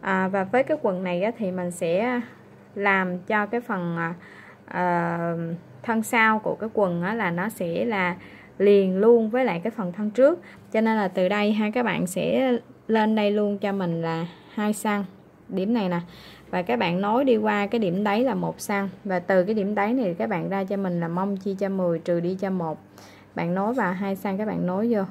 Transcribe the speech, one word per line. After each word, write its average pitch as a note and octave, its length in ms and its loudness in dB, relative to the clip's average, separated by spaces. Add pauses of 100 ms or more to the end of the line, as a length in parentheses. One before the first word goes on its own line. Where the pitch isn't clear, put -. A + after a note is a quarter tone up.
À, F#3+ 280 0
và F#3+ 160 0
với B3 180 2
cái D4+ 200 0
quần F#3+ 220 -2
này F3+ 180 -2
á, G#3+ 160 0
thì G3 120 -4
mình F3+ 200 -4
sẽ F#3 500 0 (540)
làm F#3+ 440 2
cho G#3 280 0
cái A#3+ 140 -4
phần, F3 360 -4
à, E3+ 180 -4 (520)
à, E3+ 680 0 (480)
thân A3 200 0
sau A3 360 4
của - 160 -2
cái A3 200 -8
quần F3 280 2
á, G3 120 -2
là G#3 160 -2
nó F3 180 -2
sẽ F3+ 360 -4
là F#3+ 320 0 (420)
liền G3 400 6
luôn A3 320 6
với B3+ 140 0
lại F3 200 -2
cái E3 60 -2
phần F3+ 220 -6
thân G#3 180 -4
trước. C#4 300 4 (320)
Cho A3 80 2
nên A3 160 2
là G3+ 120 0
từ F#3 200 2
đây G#3 240 2
ha, G#3+ 180 0
các B3 120 0
bạn F3+ 240 0
sẽ A3+ 460 0 (340)
lên A3 280 2
đây G#3 160 2
luôn G#3 280 0
cho G3+ 140 -2
mình E3+ 300 -2
là E3 240 -2 (280)
hai G#3+ 180 0
xăng G#3 320 -2 (440)
điểm F#3+ 260 -2
này G#3 140 0
nè. F3 120 0 (500)
Và F3+ 120 -2
các A#3+ 160 -2
bạn F3+ 220 0
nối G#3+ 240 2
đi B3+ 120 4
qua G#3 300 0
cái A#3 120 -2
điểm G3 260 0
đáy G#3+ 200 2
là B3+ 100 0
một E3 260 -4
xăng. G3 280 -2 (160)
Và F#3 140 -2
từ F3+ 260 4
cái G#3+ 100 -2
điểm G#3 200 0
đáy G#3 200 0
này G#3+ 240 0
các A3+ 100 -2
bạn E3+ 200 -2
ra G3 160 -2
cho G3 120 -4
mình F3+ 240 -2
là E3 80 -2
mông F#3+ 280 -2
chia G3 180 -4
cho G3 140 -2
mười, F3+ 300 0
trừ E3+ 220 0
đi F3+ 200 -2
cho F#3+ 100 -2
một. E3 300 -4 (540)
Bạn E3+ 200 -2
nối G3+ 200 0
vào G3+ 180 0
hai G3 240 -4
xăng, G3 220 -4
các G#3+ 60 -2
bạn F3 220 -2
nối G3 280 -2
vô. G3+ 160 2